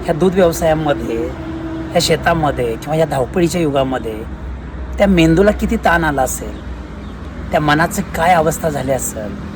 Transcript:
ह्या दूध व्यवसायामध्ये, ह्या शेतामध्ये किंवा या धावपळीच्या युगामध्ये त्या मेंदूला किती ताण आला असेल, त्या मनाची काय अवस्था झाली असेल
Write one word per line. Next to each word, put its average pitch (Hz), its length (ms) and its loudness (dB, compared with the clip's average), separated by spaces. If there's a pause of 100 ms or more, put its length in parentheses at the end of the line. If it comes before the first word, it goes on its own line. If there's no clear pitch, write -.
ह्या 165 100 0
दूध 170 200 2
व्यवसायामध्ये, 156 920 2 (640)
ह्या 180 120 2
शेतामध्ये 147 720 0
किंवा 143 200 -4
या 160 100 4
धावपळीच्या 151 560 0
युगामध्ये 127 600 -2 (760)
त्या 202 100 4
मेंदूला 175 440 6
किती 214 240 0
ताण 170 280 2
आला 143 180 2
असेल, - 380 -4 (920)
त्या 170 80 2
मनाची 156 420 2
काय 175 320 2
अवस्था 160 360 2
झाली 135 220 -2
असेल 104 640 -6